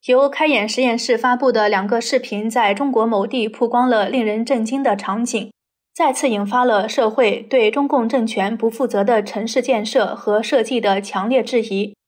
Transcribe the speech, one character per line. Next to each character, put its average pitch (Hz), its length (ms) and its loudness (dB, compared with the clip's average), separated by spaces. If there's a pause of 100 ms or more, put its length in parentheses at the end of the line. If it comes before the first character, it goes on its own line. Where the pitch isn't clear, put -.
由 262 220 4
开 302 180 0
眼 220 220 0
实 247 140 -2
验 240 160 0
室 240 180 0
发 247 200 2
布 254 160 2
的 214 160 2
两 202 180 0
个 226 140 0
视 233 180 0
频 220 320 -4
在 226 240 2
中 285 160 -2
国 226 160 2
某 208 200 0
地 220 220 -2
曝 226 200 -2
光 240 200 2
了 214 200 2
令 240 160 -2
人 214 200 -2
震 240 200 0
惊 269 180 -4
的 240 120 2
场 202 300 -4
景， 226 260 -6 (440)
再 302 180 0
次 269 160 -2
引 202 180 -2
发 247 180 0
了 220 240 2
社 226 220 0
会 220 300 2
对 226 300 2
中 285 180 0
共 254 200 2
政 233 180 0
权 214 300 -2
不 220 140 0
负 240 160 -4
责 202 160 0
的 220 200 2
城 208 260 -6
市 254 120 0
建 240 240 0
设 214 300 0
和 208 280 0
设 233 200 0
计 247 180 -2
的 202 200 2
强 202 280 -6
烈 254 140 2
质 233 200 0
疑。 208 340 -4 (120)